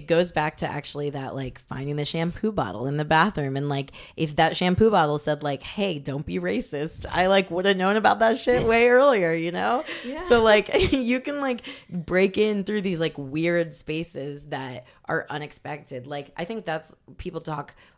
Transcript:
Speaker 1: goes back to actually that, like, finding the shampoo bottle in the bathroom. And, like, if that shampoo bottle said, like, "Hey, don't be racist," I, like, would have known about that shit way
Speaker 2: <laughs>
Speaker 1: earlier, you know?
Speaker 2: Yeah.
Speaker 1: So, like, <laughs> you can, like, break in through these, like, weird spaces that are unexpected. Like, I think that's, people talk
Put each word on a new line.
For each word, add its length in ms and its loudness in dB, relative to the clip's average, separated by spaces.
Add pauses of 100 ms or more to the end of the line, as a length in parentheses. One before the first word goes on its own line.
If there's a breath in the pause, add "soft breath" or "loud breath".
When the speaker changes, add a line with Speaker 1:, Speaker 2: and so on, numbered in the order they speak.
Speaker 1:
goes 280 2
back 240 -2
to 100 -4
actually 440 -6
that, 220 -8
like, 260 -8
finding 360 -8
the 80 -2
shampoo 480 -2
bottle 360 -4
in 100 -2
the 80 -2
bathroom. 500 2
And, 140 -4
like, 240 -4 (240 loud breath)
if 180 -4
that 220 4
shampoo 340 4
bottle 260 4
said, 260 -2
like, 200 -4
"Hey, 340 -4
don't 280 -6
be 140 -6
racist," 680 -6
I, 180 2
like, 220 4
would 160 -2
have 120 4
known 180 2
about 240 4
that 180 4
shit 300 2
way 220 6
Speaker 2:
<laughs> 80 6
Speaker 1:
earlier, 340 6
you 200 -2
know? 340 -2 (200)
Speaker 2:
Yeah. 220 -8
Speaker 1:
So, 160 6
like, 260 6
<laughs> 220 2
you 300 2
can, 180 -6
like, 220 -2 (280 loud breath)
break 480 0
in 280 2
through 160 -2
these, 180 -2
like, 180 -2
weird 560 -2
spaces 760 -10
that 380 -8 (200 soft breath)
are 240 -4
unexpected. 760 -12
Like, 300 -10
I 80 -6
think 220 -10
that's, 280 -8 (240)
people 220 -10
talk 360 -10 (220 soft breath)